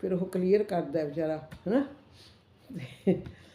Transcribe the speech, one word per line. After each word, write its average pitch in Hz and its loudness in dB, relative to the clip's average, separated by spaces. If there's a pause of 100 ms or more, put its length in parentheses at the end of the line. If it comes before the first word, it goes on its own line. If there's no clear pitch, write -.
ਫਿਰ 190 0
ਉਹ 185 0
ਕਲੀਅਰ 185 4
ਕਰਦਾ 165 -2
ਵਿਚਾਰਾ, 156 -2
ਹੈ - -6
ਨਾ। 277 4 (1200)
ਤੇ, 170 2 (320)